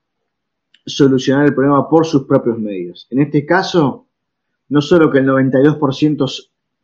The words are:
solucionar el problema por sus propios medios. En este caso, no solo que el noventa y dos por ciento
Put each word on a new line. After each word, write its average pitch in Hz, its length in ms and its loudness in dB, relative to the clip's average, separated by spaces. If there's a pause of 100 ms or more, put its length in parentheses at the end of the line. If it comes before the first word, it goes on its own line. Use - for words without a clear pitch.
(880)
solucionar 135 600 2
el 143 80 0
problema 135 340 0
por 160 180 2
sus 147 180 -2
propios 123 340 -2
medios. 95 520 -10
En 123 100 -2
este 147 260 -2
caso, 175 600 -2 (640)
no 143 120 0
solo 156 300 2
que 139 80 2
el 131 80 0
noventa 135 340 2
y - 20 4
dos 151 140 4
por 139 180 -2
ciento 143 320 -2 (580)